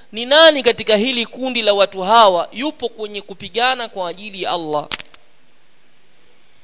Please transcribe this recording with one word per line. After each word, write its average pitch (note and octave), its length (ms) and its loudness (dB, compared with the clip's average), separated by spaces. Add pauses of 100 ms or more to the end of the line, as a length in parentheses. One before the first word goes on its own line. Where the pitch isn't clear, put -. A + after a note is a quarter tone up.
(120)
ni A#3 140 -8
nani D4+ 360 6
katika G#3+ 340 2
hili A#3+ 300 0
kundi B3 360 -6
la G3+ 120 4
watu G3 280 0
hawa G3 500 4
yupo B3+ 360 -6
kwenye G#3 340 -12
kupigana A3+ 640 -4
kwa F#3 200 -8
ajili F#3+ 340 -12
ya - 80 -2
Allah? D3+ 380 -4 (1800)